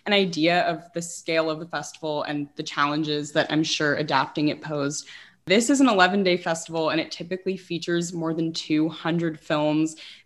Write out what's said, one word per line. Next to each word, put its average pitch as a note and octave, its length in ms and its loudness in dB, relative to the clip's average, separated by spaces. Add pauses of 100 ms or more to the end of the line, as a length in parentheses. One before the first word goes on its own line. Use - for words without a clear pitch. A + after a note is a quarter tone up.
an G#3+ 40 0
idea F3 520 4
of D#3+ 300 -4
the E3+ 80 -6
scale D#3+ 480 -2
of D#3 120 -6
the E3+ 60 -12
festival D3+ 560 -6
and D3 340 -4
the D#3 60 -8
challenges D3 680 -2
that D3+ 180 0
I'm D#3 140 2
sure D3+ 320 0
adapting D3+ 540 0
it - 120 -4
posed, D3 460 -4 (380)
this A3+ 240 4
is C#4+ 100 4
an C4+ 80 8
eleven-day F#3 480 4
festival, E3 540 -2
and D#3 100 0
it - 100 -4
typically F#3 460 -6
features F3 560 -4
more E3 220 -4
than E3 180 -2
two D#3 380 0
hundred E3 500 -2
films. D#3 560 0 (300)